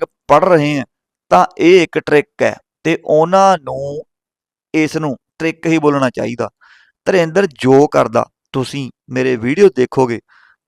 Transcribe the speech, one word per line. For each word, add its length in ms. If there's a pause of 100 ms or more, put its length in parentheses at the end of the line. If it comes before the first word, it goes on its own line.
(280)
ਪੜ੍ਹ 180
ਰਹੇ 320
ਹੈ 60 (460)
ਤਾਂ 160 (120)
ਇਹ 240
ਇੱਕ 180
ਟ੍ਰਿਕ 280 (140)
ਹੈ 140 (280)
ਤੇ 220
ਉਹਨਾਂ 520
ਨੂੰ 460 (680)
ਇਸ 240
ਨੂੰ 200 (220)
ਟ੍ਰਿਕ 260
ਹੀ 120
ਬੋਲਣਾ 320
ਚਾਹੀਦਾ। 400 (560)
ਧਰਮਿੰਦਰ 400
ਜੋ 420
ਕਰਦਾ, 380 (260)
ਤੁਸੀਂ 400 (180)
ਮੇਰੇ 260
ਵੀਡੀਓ 400
ਦੇਖੋਗੇ 440 (480)